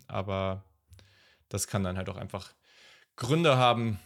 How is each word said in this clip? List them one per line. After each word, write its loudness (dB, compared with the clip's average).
aber -4
das -6
kann -2
dann -4
halt -8
auch -10
einfach -12
Gründe 2
haben, 4